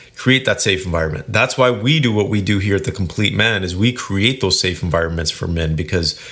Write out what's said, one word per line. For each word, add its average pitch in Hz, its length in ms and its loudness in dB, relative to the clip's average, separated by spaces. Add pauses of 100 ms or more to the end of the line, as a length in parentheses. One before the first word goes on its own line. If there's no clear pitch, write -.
(140)
create 131 300 2
that 104 160 0
safe 95 240 0
environment. 80 420 -2
That's 113 300 0
why 127 140 4
we 127 300 2
do 120 120 2
what 104 160 2
we 104 140 0
do 101 160 2
here 98 180 2
at - 80 -2
The - 80 -4
Complete 101 400 -2
Man, 104 320 2
is 87 100 -4
we 117 200 2
create 113 480 0
those 190 180 2
safe 90 220 -2
environments 82 480 -2
for - 160 -6
men, 82 280 0
because 82 440 -2 (140)